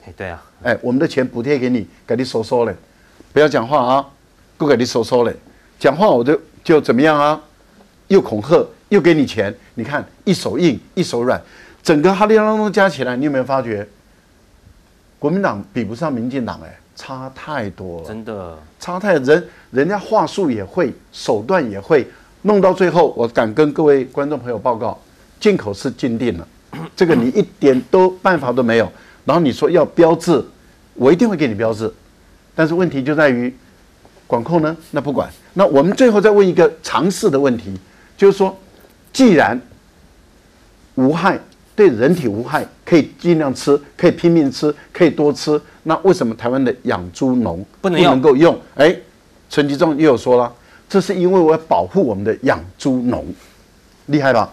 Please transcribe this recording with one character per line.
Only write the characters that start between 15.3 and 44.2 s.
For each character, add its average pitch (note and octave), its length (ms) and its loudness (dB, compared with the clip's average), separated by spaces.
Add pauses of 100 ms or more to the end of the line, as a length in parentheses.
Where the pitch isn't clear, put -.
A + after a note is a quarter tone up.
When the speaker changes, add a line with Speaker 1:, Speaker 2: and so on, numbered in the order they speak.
Speaker 2:
民 G3 100 -2
党 A2+ 300 -4
比 A#2 140 -6
不 A2 100 -10
上 D3+ 160 -6
民 B2 180 -6
进 B2 160 -6
党？ F#2 160 -10
哎， D#2 160 -20 (200)
差 C3 360 -16
太 C3 360 -10
多 F2 320 -14
了， D#2+ 40 -18
Speaker 1:
真 G#2+ 200 -14
的。 F#2 320 -12 (200)
Speaker 2:
差 F3+ 220 -10
太， G3 200 -2
人， D#3 280 2 (240)
人 C3+ 160 0
家 G3+ 100 -4
话 G3+ 300 -2
术 F3 240 -4
也 G2+ 140 -6
会， B2+ 280 -4 (200)
手 A2 280 -4
段 C#3 300 -2
也 G2 80 -10
会， B2 260 0 (360)
弄 G3+ 180 2
到 F#3 140 2
最 F3+ 160 0
后， D#3 260 2
我 A#2+ 100 -2
敢 A2+ 280 -2
跟 D3+ 180 2
各 D#3+ 140 -2
位 C#3 180 4
观 C#3+ 260 -6
众 D3+ 80 -6
朋 A#2+ 120 -12
友 A2+ 100 -6
报 A#2+ 160 -2
告， G#2+ 240 -8 (400)
进 G3+ 160 2
口 G#2 180 -6
是 B2+ 160 -6
禁 A#2 300 -4
令 A2+ 180 -4
了， D#2+ 80 -14 (480)
这 F#3 120 2
个 E3 100 2
你 A#2+ 140 0
一 G3+ 120 0 (160)
点 C3 320 2
都 F#3 200 4 (120)
办 F3+ 160 0
法 C3 140 -4
都 B2 100 -2
没 A#2 180 2
有。 G2 120 -2 (320)
然 C3+ 100 -2
后 F3 80 2
你 C#3+ 80 2
说 D3 220 -2
要 E3 140 2
标 E3 280 2
志， E3 300 0 (500)
我 B2 160 2
一 E3+ 60 6
定 A3+ 140 2
会 F#3+ 80 -4
给 C#3+ 100 0
你 G#2+ 80 -4
标 A2+ 180 -2
志， G#2+ 160 -6 (640)
但 D#3+ 140 0
是 D#3 60 -2
问 F3 160 0
题 C#3 120 -6
就 C#3+ 140 -2
在 D3 140 4
于 B2 260 -2 (720)
管 A#2 160 -2
控 E3 180 0
呢， D#3 140 -2 (160)
那 D#3 80 -4
不 C3+ 100 -6
管。 - 200 -4 (240)
那 F#3+ 120 2
我 C#3 160 4
们 F3+ 140 0
最 B3 160 4
后 G#3 80 2
再 G3+ 100 4
问 G#3 160 6
一 F3 80 0
个 D#3+ 160 4 (140)
常 C#3+ 260 -2
识 F#3+ 200 -2
的 C3+ 100 0
问 C3 180 0
题， F#2+ 220 -12 (380)
就 G3 120 6
是 G3 80 0
说， G3 160 -2 (600)
既 B3+ 180 4
然 B2 260 4 (1400)
无 C#3 180 2
害， E3+ 260 -2 (360)
对 G3+ 140 6
人 C3 260 2
体 D3+ 120 -6
无 G#2 160 -4
害， C3 220 -6 (180)
可 F3 140 2
以 - 220 0
尽 E3+ 180 2
量 C#3+ 160 -2
吃， C#3+ 260 0 (160)
可 F3 120 0
以 D3+ 40 4
拼 E3+ 200 0